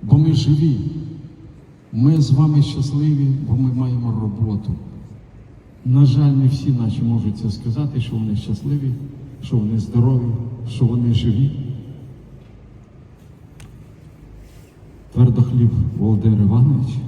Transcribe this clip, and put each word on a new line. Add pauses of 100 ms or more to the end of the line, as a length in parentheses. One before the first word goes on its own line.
бо
ми
живі. (1160)
Ми
з
вами
щасливі, (220)
бо
ми
маємо
роботу. (1120)
На
жаль,
не
всі
наші
можуть
це
сказати,
що
вони
щасливі, (520)
що
вони
здорові, (380)
що
вони
живі. (3500)
Твердохліб (300)
Володимир
Іванович (180)